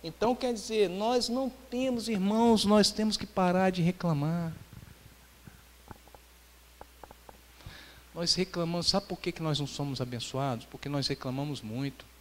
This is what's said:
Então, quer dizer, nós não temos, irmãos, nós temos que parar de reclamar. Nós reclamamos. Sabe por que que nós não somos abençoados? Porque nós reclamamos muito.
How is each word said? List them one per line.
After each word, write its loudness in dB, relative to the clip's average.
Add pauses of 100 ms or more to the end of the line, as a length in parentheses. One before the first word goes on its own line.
Então, 0
quer -2
dizer, 2
nós 0
não 0
temos, -2
irmãos, 4
nós 6
temos 0
que -6
parar 4
de -2
reclamar. 0 (3500)
Nós 0
reclamamos. -2
Sabe 0
por -8
que -4
que -10
nós 0
não -2
somos -6
abençoados? -4
Porque -12
nós -2
reclamamos -4
muito. -8